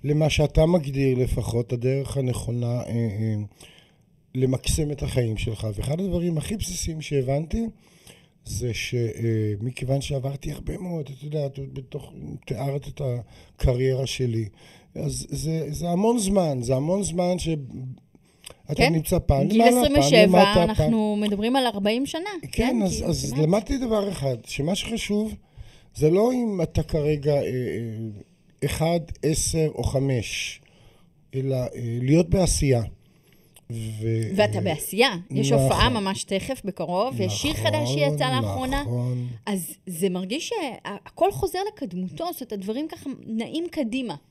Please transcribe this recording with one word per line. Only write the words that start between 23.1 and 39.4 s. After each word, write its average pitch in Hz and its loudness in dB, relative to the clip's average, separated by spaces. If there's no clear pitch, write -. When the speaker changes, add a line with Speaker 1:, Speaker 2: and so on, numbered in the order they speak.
Speaker 2:
כמעט. 143 0
Speaker 1:
למדתי 214 2
דבר 220 0
אחד, 139 -2
שמה 151 -2
שחשוב 208 -4
זה 151 4
לא 214 4
אם 226 -2
אתה 160 0
כרגע, 151 0
אה, 139 2
אה, - -2
אחד, 160 0
עשר 160 0
או - -4
חמש, 131 -2
אלא, 131 -2
אה, 123 -2
להיות 156 6
בעשייה. 151 4
ו-, 113 -2
Speaker 2:
ואתה 208 4
Speaker 1:
אה, - 0
Speaker 2:
בעשייה. 190 2
יש 135 2
Speaker 1:
נכון. 139 6
Speaker 2:
הופעה 202 4
ממש 202 -2
תכף, 196 -4
בקרוב, 185 -2
ויש 190 0
שיר 131 -2
Speaker 1:
נכון, - -2
Speaker 2:
חדש 302 0
שיצא 254 0
לאחרונה. 262 -2
Speaker 1:
נכון. 123 -4